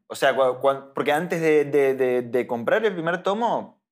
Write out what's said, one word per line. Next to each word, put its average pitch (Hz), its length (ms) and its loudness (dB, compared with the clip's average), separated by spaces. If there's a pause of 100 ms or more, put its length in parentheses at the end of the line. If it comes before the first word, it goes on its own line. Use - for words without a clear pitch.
O 113 80 -12
sea, 135 200 2
cua-, 127 240 2
cua-, 139 340 -2
porque 139 180 -2
antes 170 280 -2
de, 151 260 4
de, 139 280 2
de, 123 280 0
de 120 260 -2
comprar 127 360 0
el 208 80 0
primer 175 300 -4
tomo, 196 580 -4 (120)